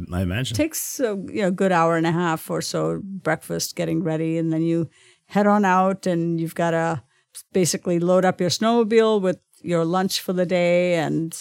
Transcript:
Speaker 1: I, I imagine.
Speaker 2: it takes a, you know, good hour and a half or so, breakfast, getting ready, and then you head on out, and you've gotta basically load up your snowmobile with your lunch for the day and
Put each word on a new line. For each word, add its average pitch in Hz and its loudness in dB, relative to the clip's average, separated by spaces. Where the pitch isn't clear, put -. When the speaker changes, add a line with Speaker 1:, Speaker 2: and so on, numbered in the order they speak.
Speaker 1:
I, 87 -2
I - 0
imagine. 98 -2
Speaker 2:
it - -4
takes - -4
a, 208 -2
you - -6
know, 185 2
good 190 0
hour 165 4
and 165 2
a 165 2
half 165 -2
or 165 -4
so, 165 -4
breakfast, 170 -6
getting 165 -2
ready, 160 -2
and 165 -2
then 160 -2
you 165 0
head 202 0
on 208 4
out, 190 2
and 170 0
you've 165 -6
gotta 165 -2
basically 175 0
load 180 4
up 185 2
your 180 0
snowmobile 220 4
with 185 0
your 165 0
lunch 185 0
for - -6
the 180 0
day 175 2
and 156 -2